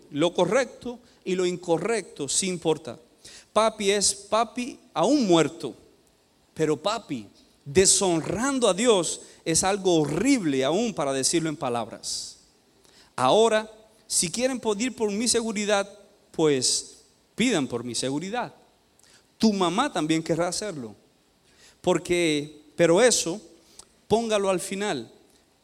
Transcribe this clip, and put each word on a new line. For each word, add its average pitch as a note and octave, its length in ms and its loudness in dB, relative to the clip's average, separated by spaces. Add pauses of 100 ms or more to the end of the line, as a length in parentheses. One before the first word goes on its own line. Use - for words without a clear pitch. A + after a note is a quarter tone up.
(100)
"Lo E3 240 0
correcto A#3+ 640 -2 (260)
y F#3 120 -4
lo F3+ 100 0
incorrecto E3+ 840 -4
sí - 200 -2
importa. D#3 500 -4 (540)
Papi A3 400 2
es G3+ 220 0
papi A#3 640 -4 (140)
aún A#3 340 2
muerto, D#3 480 2 (760)
pero D3+ 240 0
papi D#3 520 -6 (360)
deshonrando F#3+ 1040 2
a F#3 60 4
Dios G3 460 2 (240)
es E3 180 0
algo F#3 380 2
horrible D#3 640 0
aún G3 280 0
para D3+ 200 -2
decirlo D#3+ 360 0
en D3+ 80 -6
palabras. A#2 840 -8 (760)
Ahora, G#3+ 560 2 (380)
si - 220 -2
quieren B3+ 280 -4
pedir A3 380 -4
por G#3+ 160 -2
mi A3+ 160 -2
seguridad, G#3+ 600 -2 (440)
pues - 720 0 (320)
pidan G3 320 0
por A#2 160 -6
mi A#2+ 100 -8
seguridad. D#3+ 580 -6 (880)
Tu A3 140 4
mamá F#3+ 400 0
también D#3+ 300 0
querrá E3 260 0
hacerlo, D#3 460 -8 (840)
porque, E3+ 840 0 (120)
pero E3+ 260 6
eso, G#3+ 400 2 (680)
póngalo G#3+ 420 2
al F#3 100 0
final, F#3+ 500 -6 (540)